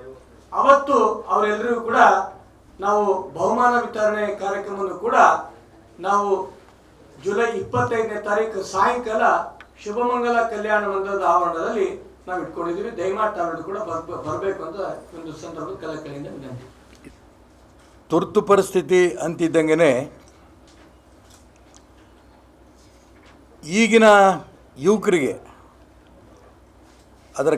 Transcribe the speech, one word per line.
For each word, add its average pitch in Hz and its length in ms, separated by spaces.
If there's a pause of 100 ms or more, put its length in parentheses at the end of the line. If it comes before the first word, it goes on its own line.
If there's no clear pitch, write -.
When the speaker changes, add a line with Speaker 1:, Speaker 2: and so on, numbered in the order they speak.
(600)
Speaker 1:
ಅವತ್ತು 277 380 (360)
ಅವರೆಲ್ಲರಿಗೂ 214 560
ಕೂಡ 247 100 (800)
ನಾವು 208 260 (320)
ಬಹುಮಾನ 233 360 (120)
ವಿತರಣೆ 214 400 (180)
ಕಾರ್ಯಕ್ರಮವನ್ನು 196 640
ಕೂಡ 247 120 (880)
ನಾವು 202 240 (960)
ಜುಲೈ 220 240 (120)
ಇಪ್ಪತ್ತೈದನೇ 226 580 (100)
ತಾರೀಕು 208 300 (140)
ಸಾಯಂಕಾಲ 220 500 (600)
ಶುಭಮಂಗಲ 240 540 (140)
ಕಲ್ಯಾಣ 214 320 (100)
ಮಂದಿರದ 190 400
ಆವರಣದಲ್ಲಿ 175 540 (400)
ನಾವು 180 160
ಇಟ್ಕೊಂಡಿದ್ದೀವಿ. 175 560
ದಯಮಾಡಿ 208 380
ತಾವೆಲ್ಲರೂ 165 320
ಕೂಡ 196 100 (100)
ಬರ್ಬ-, 165 380
ಬರ್ಬೇಕು 190 400
ಅಂತ 196 120 (380)
ಒಂದು 160 140 (120)
ಸಂದರ್ಭದ 170 400
ಕಳಕಳಿಯಿಂದ 147 520
ವಿನಂತಿ. 123 320 (1400)
Speaker 2:
ತುರ್ತು 180 280 (120)
ಪರಿಸ್ಥಿತಿ 185 500 (240)
ಅಂತಿದ್ದಂಗೆನೆ 160 640 (3750)
ಈಗಿನ 220 440 (800)
ಯುವಕರಿಗೆ 180 480 (2000)
ಅದರ 151 220